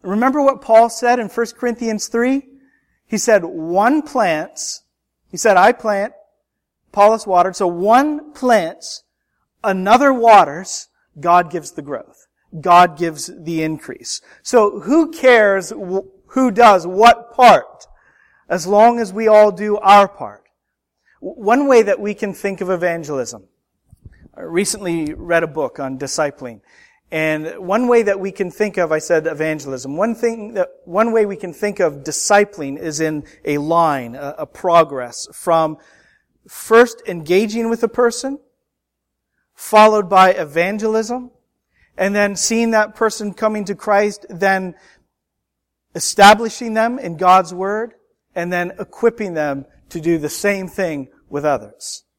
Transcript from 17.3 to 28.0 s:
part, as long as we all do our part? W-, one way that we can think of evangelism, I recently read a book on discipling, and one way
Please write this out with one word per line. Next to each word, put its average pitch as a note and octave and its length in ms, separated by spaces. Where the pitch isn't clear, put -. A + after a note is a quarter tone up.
part, G#3+ 520
as E3+ 180
long A3 340
as G3+ 120
we A3 160
all G#3+ 240
do G#3 260
our G3+ 300
part? G#2 380
W-, G3 220
one B3+ 240
way A#3+ 160
that G3 160
we G#3 140
can G3+ 200
think G3 280
of F#3 80
evangelism, D#3 800
I - 100
recently E3+ 720
read E3+ 300
a E3 40
book D3+ 320
on C3 200
discipling, C#3 600
and D#3 460
one G3+ 300
way A#3 160